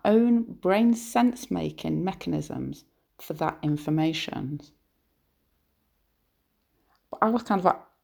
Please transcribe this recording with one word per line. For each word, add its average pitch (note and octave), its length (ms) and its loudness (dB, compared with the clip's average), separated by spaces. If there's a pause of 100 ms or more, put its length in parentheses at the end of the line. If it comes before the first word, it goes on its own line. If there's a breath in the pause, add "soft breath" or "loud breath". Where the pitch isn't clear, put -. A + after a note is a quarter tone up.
own A#3 380 4
brain A3+ 520 2
sense-making E3+ 1080 -2
mechanisms D#2 840 -6 (340)
for - 160 -10
that D#3 280 -4
information. D3+ 960 -2 (2500)
But - 120 -12
I A3 80 2
was A#3 140 -2
kind G3 160 0
of, F3+ 40 2
like, - 160 4 (240)